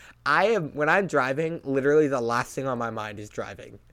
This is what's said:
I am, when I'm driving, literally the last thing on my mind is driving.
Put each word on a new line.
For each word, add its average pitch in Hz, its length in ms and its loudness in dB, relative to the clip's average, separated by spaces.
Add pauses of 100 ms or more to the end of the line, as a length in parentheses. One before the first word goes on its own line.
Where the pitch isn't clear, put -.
(240)
I 156 220 4
am, 196 280 0
when 147 140 0
I'm 185 200 4
driving, 147 560 0
literally 139 420 4
the 131 140 0
last 117 340 -2
thing 135 140 -4
on 123 100 -2
my 117 120 -4
mind 107 280 -8
is 107 100 -12
driving. 107 500 -12 (140)